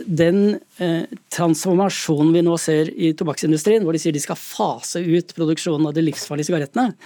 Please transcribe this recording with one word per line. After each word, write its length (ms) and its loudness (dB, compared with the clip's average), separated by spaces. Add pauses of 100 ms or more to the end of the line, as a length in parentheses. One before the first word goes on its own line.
den, 560 2 (200)
eh, 260 -2 (240)
transformasjonen 1000 2
vi 100 4
nå 160 2
ser 320 0
i 220 0
tobakksindustrien, 720 0
hvor 80 0
de 60 0
sier 140 -2
de 80 -2
skal 160 -6
fase 600 -6
ut 360 0
produksjonen 520 -2
av 80 -4
de 140 2
livsfarlige 400 -6
sigarettene, 460 -2 (120)